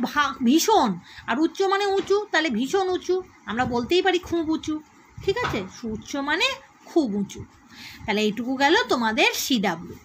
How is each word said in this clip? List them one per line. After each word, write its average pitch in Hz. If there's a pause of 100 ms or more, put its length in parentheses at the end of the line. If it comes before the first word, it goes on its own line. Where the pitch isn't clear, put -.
ভা-, 269
ভীষণ, 294 (320)
আর 233
উচ্চ 330
মানে 392
উঁচু, 392
তাহলে 320
ভীষণ 269
উঁচু, 359 (240)
আমরা 226
বলতেই 247
পারি 359
খুব 330
উঁচু। 311 (440)
ঠিক 381
আছে, 233 (160)
সুউচ্চ 220
মানে 294 (400)
খুব 254
উঁচু। - (600)
তাহলে 214
এইটুকু 226
গেল 285 (120)
তোমাদের 269
সিডাব্লিউ। 190